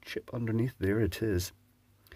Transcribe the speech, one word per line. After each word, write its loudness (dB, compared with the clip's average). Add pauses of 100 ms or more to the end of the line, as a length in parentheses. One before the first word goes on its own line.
chip -10
underneath. 0
There 2
it 2
is. 2 (640)